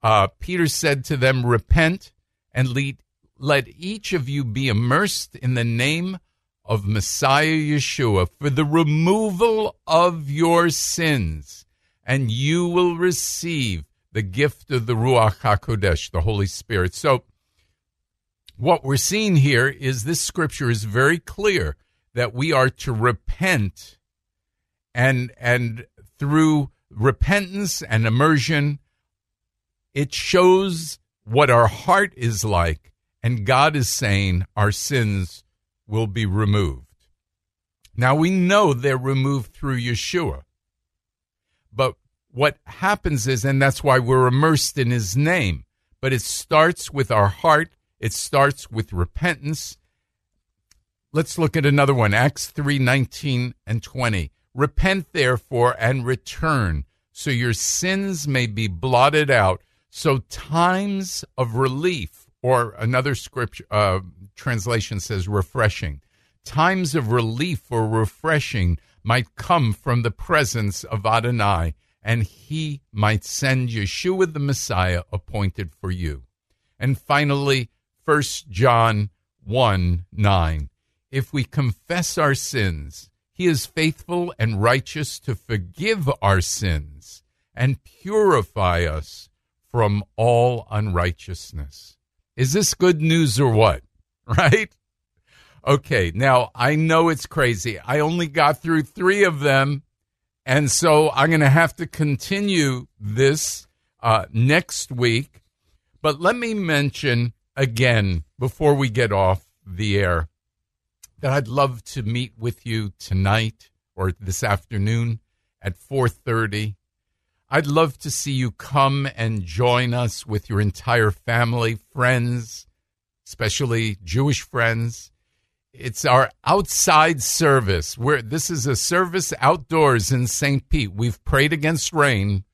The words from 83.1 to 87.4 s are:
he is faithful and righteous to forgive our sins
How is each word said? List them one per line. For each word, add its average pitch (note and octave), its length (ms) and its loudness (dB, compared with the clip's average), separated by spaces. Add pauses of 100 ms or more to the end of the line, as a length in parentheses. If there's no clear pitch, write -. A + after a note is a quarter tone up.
he F3+ 160 -4
is D#3 200 0
faithful E3+ 720 -4
and A2 240 -2
righteous C3 580 -2
to B2 140 -6
forgive C3+ 760 -4 (120)
our G2 180 4
sins D2+ 800 -6 (320)